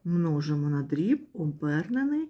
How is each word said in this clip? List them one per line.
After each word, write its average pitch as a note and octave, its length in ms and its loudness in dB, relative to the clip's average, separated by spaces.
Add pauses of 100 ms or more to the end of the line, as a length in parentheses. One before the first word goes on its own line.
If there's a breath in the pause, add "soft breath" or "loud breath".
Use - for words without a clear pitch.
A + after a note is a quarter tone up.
Множимо D3+ 640 2
на C#3+ 120 0
дріб, D#3+ 500 0
обернений F3+ 960 -2